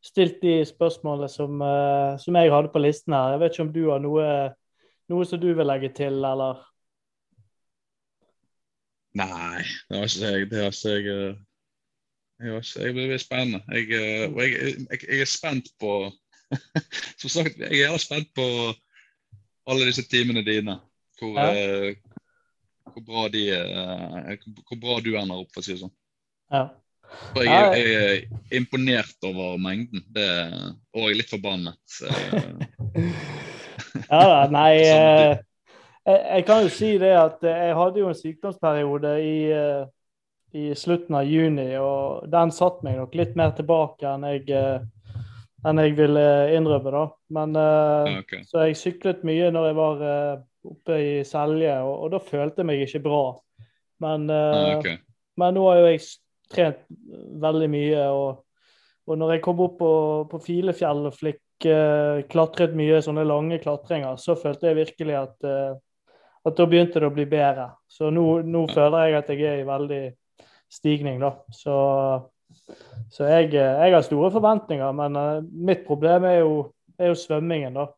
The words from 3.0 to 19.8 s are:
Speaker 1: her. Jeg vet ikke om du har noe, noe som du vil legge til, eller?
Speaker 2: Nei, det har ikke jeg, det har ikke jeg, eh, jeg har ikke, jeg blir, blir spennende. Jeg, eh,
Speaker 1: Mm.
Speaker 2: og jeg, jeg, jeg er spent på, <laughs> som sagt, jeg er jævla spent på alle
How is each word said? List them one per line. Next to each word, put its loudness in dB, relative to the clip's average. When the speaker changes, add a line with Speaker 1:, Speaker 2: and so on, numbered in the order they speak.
Speaker 1:
her. 0
Jeg -2
vet 2
ikke -4
om -8
du 0
har 0
noe, -2
noe -2
som -6
du 0
vil 0
legge -2
til, -4
eller? -4
Speaker 2:
Nei, -8
det -10
har -4
ikke -6
jeg, -2
det -4
har -2
ikke -6
jeg, -4
eh, -8
jeg -12
har -10
ikke, -12
jeg -6
blir, -4
blir -6
spennende. -4
Jeg, -4
eh, -4
Speaker 1:
Mm. -8
Speaker 2:
og -4
jeg, 0
jeg, -10
jeg -2
er -2
spent -6
på, -4
<laughs> -10
som -10
sagt, -4
jeg -10
er 2
jævla -2
spent -8
på -2
alle 0